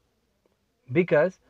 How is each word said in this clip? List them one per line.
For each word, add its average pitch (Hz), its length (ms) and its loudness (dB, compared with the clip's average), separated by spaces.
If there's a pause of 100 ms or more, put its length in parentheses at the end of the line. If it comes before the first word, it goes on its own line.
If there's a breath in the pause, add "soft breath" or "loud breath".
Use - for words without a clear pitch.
(920)
because 170 580 0